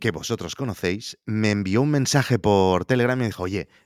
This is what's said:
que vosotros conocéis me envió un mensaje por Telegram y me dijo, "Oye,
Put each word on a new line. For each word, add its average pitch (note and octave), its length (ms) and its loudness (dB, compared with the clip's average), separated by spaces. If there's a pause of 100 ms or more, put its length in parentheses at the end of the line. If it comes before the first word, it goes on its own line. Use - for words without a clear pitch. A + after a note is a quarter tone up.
que A2+ 100 0
vosotros E2+ 460 -6
conocéis G2+ 600 -6 (100)
me G#2+ 260 0
envió G2+ 300 0
un D3 80 0
mensaje C3 500 2
por F#2+ 440 4
Telegram B2 320 2
y B2+ 40 -4
me A#2 60 -2
dijo, F#2+ 180 -6
"Oye, F#2 240 -6 (180)